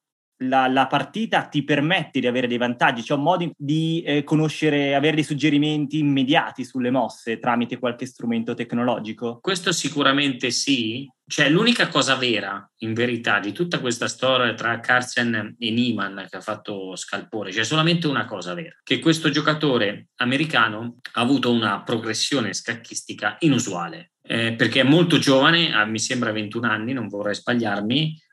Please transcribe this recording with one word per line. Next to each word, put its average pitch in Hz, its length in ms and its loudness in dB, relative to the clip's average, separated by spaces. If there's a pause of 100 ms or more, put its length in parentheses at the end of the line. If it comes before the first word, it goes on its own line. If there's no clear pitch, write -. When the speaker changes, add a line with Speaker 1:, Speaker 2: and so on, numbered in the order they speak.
(440)
Speaker 1:
la, 131 240 2
la 131 200 4
partita 170 560 -2
ti 147 200 -2
permette 151 560 0
di 117 80 0
avere 123 200 0
dei 120 100 -2
vantaggi? 120 440 2
C'è 147 120 -4
un 143 100 0
modo 175 200 2
in, 160 120 -4
di, 160 500 -2
eh, 147 180 0
conoscere, 151 720 0
avere 151 200 2
dei 156 80 2
suggerimenti 147 760 0
immediati 139 640 2
sulle 123 280 -2
mosse 113 480 -2
tramite 120 400 0
qualche 123 260 -4
strumento 117 480 -4
tecnologico? 117 880 -4
Speaker 2:
Questo 185 300 -2
sicuramente 139 800 0
sì. 123 580 -2 (200)
Cioè, 147 180 2
l'unica 202 420 4
cosa 135 260 2
vera, 101 520 -2 (100)
in 110 180 -4
verità, 117 440 0
di 101 120 -4
tutta 165 280 -2
questa 120 280 -2
storia 123 480 2
tra 117 240 -4
Carlsen 120 800 -2
e 117 100 -4
Niemann 104 580 0
che 98 100 -14
ha 92 40 -12
fatto 98 540 -8
scalpore, 98 560 -8
c'è 110 120 -2
solamente 160 440 2
una 127 180 0
cosa 90 300 -8
vera: 85 260 -12
che 131 160 -2
questo 160 320 2
giocatore 139 840 0
americano 123 800 0 (180)
ha 113 80 -2
avuto 123 300 2
una 104 320 0
progressione 113 680 -2
scacchistica - 920 -6
inusuale, 98 720 0 (100)
eh, 117 300 -2
perché 131 260 2
è 131 40 4
molto 160 360 6
giovane, 147 520 4
ha, 107 140 2
mi 110 140 -4
sembra 120 320 -2
ventuno 110 360 -4
anni, 110 260 -2
non 120 140 -6
vorrei 101 280 -4
sbagliarmi, 120 840 0 (140)